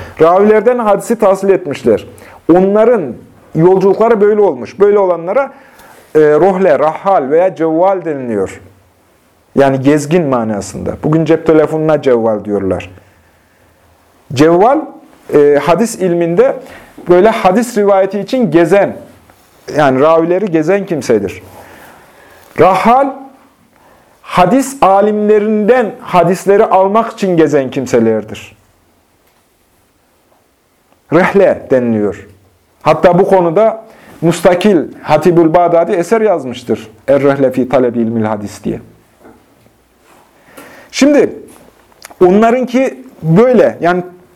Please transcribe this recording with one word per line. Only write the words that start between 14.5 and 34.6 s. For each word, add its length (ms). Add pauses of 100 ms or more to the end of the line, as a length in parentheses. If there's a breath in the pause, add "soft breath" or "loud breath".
e, 320
hadis 300
ilminde 600 (540 loud breath)
böyle 200
hadis 480
rivayeti 420
için 320
gezen, 440 (840)
yani 220
ravileri 520
gezen 340
kimsedir. 580 (1160 loud breath)
Rahhal, 500 (1200 soft breath)
hadis 520
alimlerinden 1120 (100)
hadisleri 640
almak 480
için 240
gezen 340
kimselerdir. 840 (2500)
Rehle 580
deniliyor. 560 (540)
Hatta 380
bu 80
konuda 580 (360 loud breath)
mustakil 560 (240)